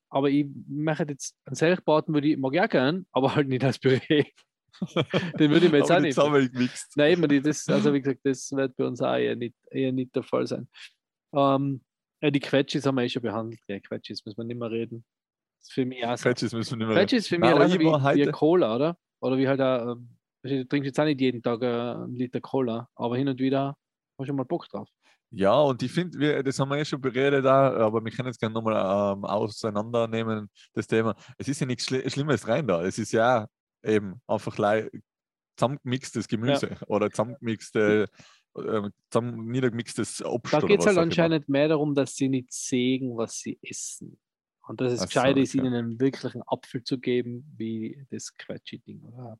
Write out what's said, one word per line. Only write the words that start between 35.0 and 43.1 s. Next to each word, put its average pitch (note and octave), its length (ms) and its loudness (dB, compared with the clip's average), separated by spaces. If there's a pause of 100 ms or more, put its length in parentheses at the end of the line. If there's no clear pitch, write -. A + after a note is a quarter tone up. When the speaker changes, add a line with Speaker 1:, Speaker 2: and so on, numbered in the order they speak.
Speaker 2:
zusammengemixtes B2 720 -4
Gemüse A#2+ 420 0
Speaker 1:
Ja. F#2 80 -12 (100)
Speaker 2:
oder G#2 240 0
zusammengemixte G#2+ 1000 0 (480)
ähm, G2+ 340 -4 (180)
zusammen A#2 380 -2
niedergemixtes A#2+ 760 -4
Obst - 300 -4
Speaker 1:
Da D3+ 80 4
Speaker 2:
oder F#3+ 60 0
Speaker 1:
geht's F3 180 6
Speaker 2:
was G#3+ 40 6
Speaker 1:
halt F#3+ 80 4
Speaker 2:
auch E3+ 40 4
immer. E3 60 2
Speaker 1:
anscheinend E3 420 0
mehr C#3 180 2
darum, D3+ 280 0
dass C3+ 200 0
sie C3+ 140 0
nicht C3 240 -4
sehen, B2+ 640 -2